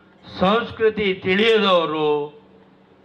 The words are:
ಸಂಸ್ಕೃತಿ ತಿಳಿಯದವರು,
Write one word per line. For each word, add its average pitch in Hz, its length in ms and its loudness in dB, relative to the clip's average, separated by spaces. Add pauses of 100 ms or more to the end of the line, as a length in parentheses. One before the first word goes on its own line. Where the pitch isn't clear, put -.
(400)
ಸಂಸ್ಕೃತಿ 214 760 0
ತಿಳಿಯದವರು, 180 1300 0 (640)